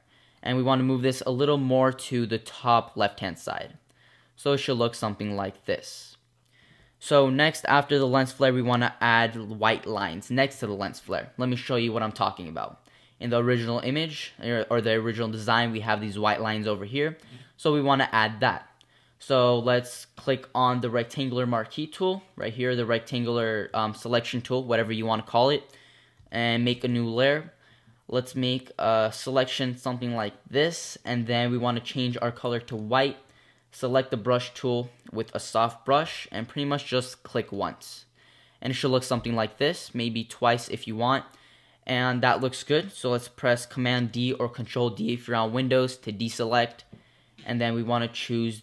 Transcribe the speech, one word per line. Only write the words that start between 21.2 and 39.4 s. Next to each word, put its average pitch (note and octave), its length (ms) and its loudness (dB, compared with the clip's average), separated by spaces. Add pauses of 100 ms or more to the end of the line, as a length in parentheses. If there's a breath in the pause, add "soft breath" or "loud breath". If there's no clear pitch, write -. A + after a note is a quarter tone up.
marquee A#2+ 400 -2
tool, F#3 380 -2 (120)
right - 160 -6
here, B2 240 0
the A#2+ 120 0
rectangular, A#2 880 -2
um, A2 180 0
selection A#2+ 480 -2
tool, B2+ 220 -2
whatever A2+ 280 0
you A2 140 -2
wanna A2 160 0
call B2 300 4
it, C#3+ 120 0 (680 soft breath)
and A#2 340 0
make B2 180 0
a B2+ 40 0
new A#2+ 200 0
layer. C#3 460 2 (540 soft breath)
Let's B2+ 260 -2
make B2+ 460 -2
a A2 340 4
selection C3 640 -2
something B2 380 -4
like G#2+ 180 -4 (160)
this, D#3 560 -2
and A#2+ 220 -2
then A#2+ 240 0
we B2 80 0
wanna A#2+ 220 0
change B2 380 -4
our A#2+ 120 -2
color A#2+ 300 -4
to A#2+ 140 -10
white. B2 420 0 (560 soft breath)
Select B2+ 380 0
the C3 60 0
brush A#2+ 360 0
tool B2 360 -2 (240)
with A2+ 220 -6
a G#2 40 -4
soft A2+ 460 0
brush, D3+ 460 0
and A2+ 160 -8
pretty C#3+ 180 -4
much C#3+ 220 -2
just B2 340 -2
click - 300 -4
once. - 540 -6 (560 soft breath)
And C3 100 -2
it - 20 -4
should B2+ 180 0
look B2+ 120 4
something A#2 320 -2
like A2 240 -2